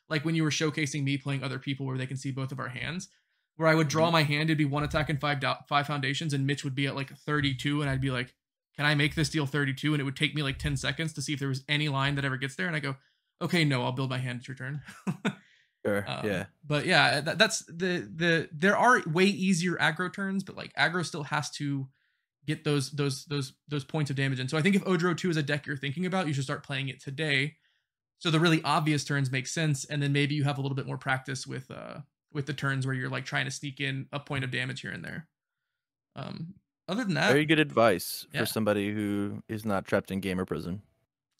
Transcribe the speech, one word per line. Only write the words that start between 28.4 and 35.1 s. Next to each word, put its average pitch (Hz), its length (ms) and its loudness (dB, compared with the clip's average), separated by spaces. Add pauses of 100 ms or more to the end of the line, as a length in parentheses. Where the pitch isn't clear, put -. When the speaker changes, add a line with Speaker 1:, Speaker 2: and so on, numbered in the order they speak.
Speaker 1:
really 160 240 6
obvious 151 400 2
turns 139 260 0
make 131 160 -2
sense, 156 380 0
and 143 180 -4
then 143 120 2
maybe 143 200 4
you 147 100 2
have 139 120 2
a 139 60 -4
little 139 120 -2
bit 135 120 -4
more 139 100 -6
practice 131 500 -4
with, 131 240 -10
uh, - 280 -12 (340)
with 143 140 -4
the 151 80 -6
turns 135 320 -2
where 135 80 -2
you're, 131 160 -4
like, 131 160 -6
trying 139 180 -2
to 135 60 -6
sneak 139 280 -10
in 135 320 -4
a 143 80 -6
point 139 260 -4
of 127 60 -6
damage 131 300 -4
here 95 100 -10
and - 140 -10
there. 156 240 -10 (880)